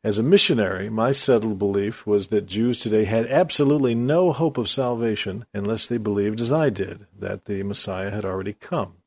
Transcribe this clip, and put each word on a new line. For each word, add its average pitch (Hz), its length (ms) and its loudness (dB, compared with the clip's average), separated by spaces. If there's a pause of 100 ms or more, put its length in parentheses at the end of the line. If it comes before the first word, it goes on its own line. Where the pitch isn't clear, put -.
As 107 160 2
a 113 40 2
missionary, 107 640 4
my 113 240 0
settled 113 460 2
belief 101 480 0
was 101 220 2
that 104 180 0
Jews 113 320 0
today 107 280 2
had 113 200 0
absolutely 139 720 2
no 151 380 2
hope 143 260 0
of 110 100 -2
salvation 117 840 -2
unless 104 360 -4
they 120 100 -2
believed 104 420 0
as 120 140 0
I 156 160 2
did, 95 380 -8 (100)
that 98 280 -8
the 98 180 -4
Messiah 98 480 -4
had 104 120 -6
already 95 300 -6
come. 120 540 -6